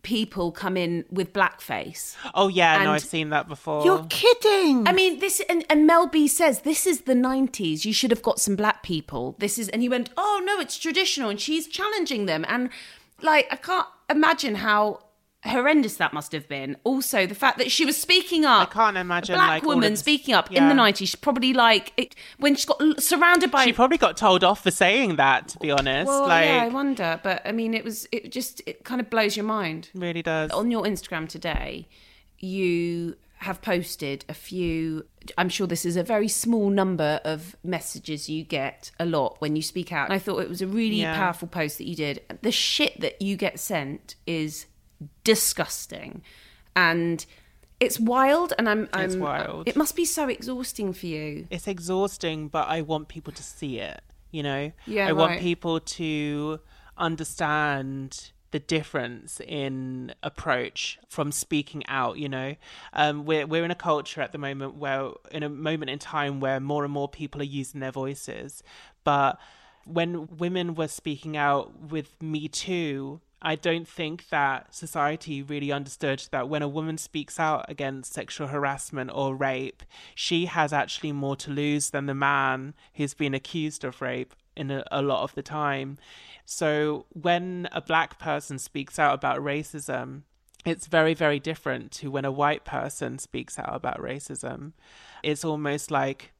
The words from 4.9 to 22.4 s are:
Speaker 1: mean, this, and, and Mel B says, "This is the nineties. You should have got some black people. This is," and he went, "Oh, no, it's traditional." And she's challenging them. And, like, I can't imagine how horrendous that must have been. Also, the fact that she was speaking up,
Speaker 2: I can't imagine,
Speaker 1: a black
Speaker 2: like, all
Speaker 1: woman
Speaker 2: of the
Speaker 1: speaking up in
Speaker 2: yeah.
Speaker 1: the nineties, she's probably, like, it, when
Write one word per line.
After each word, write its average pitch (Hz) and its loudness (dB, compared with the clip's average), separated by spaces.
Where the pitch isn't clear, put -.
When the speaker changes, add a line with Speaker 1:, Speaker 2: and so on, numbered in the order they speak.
Speaker 1:
mean, 359 4
this, 381 0
and, 339 2
and 302 8
Mel 339 8
B 311 4
says, 311 4
"This 302 0
is 339 2
the 262 2
nineties. 247 0
You 214 0
should 226 2
have 226 0
got - 2
some 202 2
black 208 0
people. 151 -4
This 202 -2
is," 214 -4
and 226 0
he 247 2
went, 247 0
"Oh, 403 2
no, 392 0
it's - -6
traditional." 311 0
And 208 -4
she's 311 -2
challenging 349 -2
them. 160 0
And, 247 0
like, 302 6
I - -2
can't - -2
imagine 302 4
how 208 2
horrendous 254 4
that - 2
must 151 -6
have 151 -8
been. 139 -8
Also, 247 2
the 202 -6
fact 240 2
that 247 0
she 311 4
was 294 2
speaking 349 4
up, 208 8
Speaker 2:
I - -14
can't 208 4
imagine, 180 0
Speaker 1:
a - 4
black 370 6
Speaker 2:
like, 320 2
all 311 2
Speaker 1:
woman 240 6
Speaker 2:
of 214 4
the 214 0
Speaker 1:
speaking 285 2
up 180 6
in 190 0
Speaker 2:
yeah. 277 8
Speaker 1:
the 285 8
nineties, 202 6
she's - -6
probably, 262 2
like, 226 6
it, - -4
when 285 6